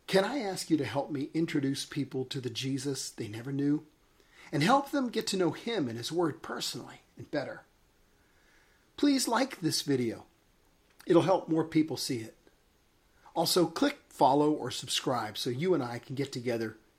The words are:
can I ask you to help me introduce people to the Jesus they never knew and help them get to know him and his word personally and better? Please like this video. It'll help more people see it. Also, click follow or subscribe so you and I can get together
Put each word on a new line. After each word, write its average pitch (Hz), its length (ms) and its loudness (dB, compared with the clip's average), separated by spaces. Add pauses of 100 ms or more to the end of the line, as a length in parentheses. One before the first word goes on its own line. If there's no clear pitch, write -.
can 190 180 4
I 247 140 -2
ask 196 320 -4
you 165 80 6
to 139 80 -2
help 120 240 -4
me 143 240 -4
introduce 143 500 0
people 135 400 -4
to 131 160 -8
the 123 100 -6
Jesus 135 600 -4
they - 180 -10
never 117 240 -8
knew 143 340 0 (640)
and 151 120 2
help 269 280 4
them 262 200 0
get 220 180 -2
to - 80 -2
know 175 160 4
him 208 340 -2
and 117 120 -6
his 120 120 -6
word 160 320 0
personally - 600 -8 (140)
and - 140 -16
better? 127 360 -6 (1300)
Please 269 320 4
like 247 320 0
this 156 220 -2
video. 123 440 -2 (800)
It'll 170 180 8
help 180 260 2
more 160 160 2
people 156 340 0
see 123 220 -4
it. 110 160 -14 (1000)
Also, 165 320 4
click 277 420 0
follow 147 420 4
or 131 200 -2
subscribe 117 680 -4
so - 140 -4
you 160 240 0
and 143 80 2
I 120 160 -6
can - 160 -10
get 131 180 -4
together 117 460 -2 (200)